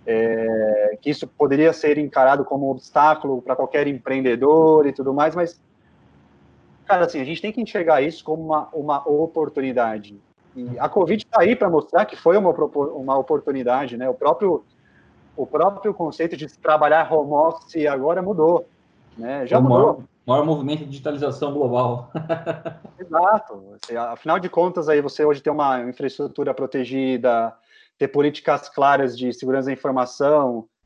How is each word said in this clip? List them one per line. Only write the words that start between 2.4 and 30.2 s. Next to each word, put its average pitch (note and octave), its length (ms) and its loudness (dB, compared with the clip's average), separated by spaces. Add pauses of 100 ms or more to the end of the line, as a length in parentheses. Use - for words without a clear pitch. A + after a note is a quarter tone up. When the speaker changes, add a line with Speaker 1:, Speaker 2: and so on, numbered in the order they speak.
Speaker 1:
como C#3 220 -4
um C3+ 40 -2
obstáculo C3+ 680 0
pra B2+ 160 -4
qualquer C#3+ 300 -2
empreendedor C#3 1000 4
e C#3 60 0
tudo C3+ 220 -4
mais, D#3 200 0
mas, E3+ 280 -4 (1200)
cara, F3+ 220 2
assim, E3 140 -6
a C3 40 -6
gente D3+ 160 -8
tem G#3+ 120 -6
que B3 100 -6
enxergar E3 400 2
isso E3 200 -4
como D#3+ 220 -6
uma, D#3 300 -2
uma D3 340 -4
oportunidade. C3 1120 -2 (340)
E B2 240 -10
a - 120 -2
covid G3+ 340 0
tá - 160 2
aí G#3 160 4
pra - 140 0
mostrar E3+ 340 2
que - 120 -10
foi F3 200 2
uma F#3 160 2
propo-, D3 440 -2
uma C3+ 200 -2
oportunidade, C3 800 -2
né? B2 120 -6
O B2+ 60 -2
próprio, E3 480 0 (720)
o C3+ 120 -6
próprio G3 480 -2
conceito E3 420 -6
de D3 120 -12 (100)
trabalhar D3+ 520 2
home D3 220 0
office D#3+ 540 0
agora D3 340 0
mudou, F3 480 0 (480)
né? B2+ 300 -8
Já A2+ 120 2
Speaker 2:
O B2+ 40 6
Speaker 1:
mudou. B2+ 160 4
Speaker 2:
maior, - 200 4 (280)
maior C#3 180 2
movimento D3+ 360 -2
de D3 60 -12
digitalização C#3+ 680 -6
global. B2+ 600 -2
<laughs> D#3+ 840 -10
Speaker 1:
Exato. E3 840 -2
Assim, A#2 160 -12
afinal A#2+ 440 -4
de F3+ 80 -8
contas, F3 400 0
aí D3 120 4
você C#3+ 240 -2
hoje D3 160 2
tem D3+ 120 -2
uma C#3 280 0
infraestrutura C3+ 720 -6
protegida, B2 1000 -2 (440)
ter - 100 0
políticas D3 600 -2
claras C#3 480 2
de B2 160 -6
segurança C3 340 -4
da C#3 60 -4
informação, C3+ 960 0 (200)